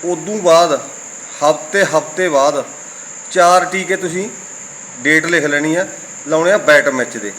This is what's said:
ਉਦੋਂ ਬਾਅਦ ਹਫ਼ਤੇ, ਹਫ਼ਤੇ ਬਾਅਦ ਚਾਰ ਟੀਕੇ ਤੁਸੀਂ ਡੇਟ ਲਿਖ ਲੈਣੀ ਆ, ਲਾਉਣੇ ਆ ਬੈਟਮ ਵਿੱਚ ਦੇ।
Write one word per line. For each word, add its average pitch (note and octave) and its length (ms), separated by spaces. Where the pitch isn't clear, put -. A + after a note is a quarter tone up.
ਉਦੋਂ F3 320
ਬਾਅਦ E3 420
ਹਫ਼ਤੇ, D#3 420
ਹਫ਼ਤੇ D#3 460
ਬਾਅਦ C#3+ 340
ਚਾਰ F3+ 340
ਟੀਕੇ F3+ 300
ਤੁਸੀਂ F#3 340
ਡੇਟ D#3 240
ਲਿਖ E3 200
ਲੈਣੀ D3 300
ਆ, F#3+ 120
ਲਾਉਣੇ D#3+ 240
ਆ G#3+ 60
ਬੈਟਮ C#3+ 400
ਵਿੱਚ A#2+ 200
ਦੇ। G2+ 220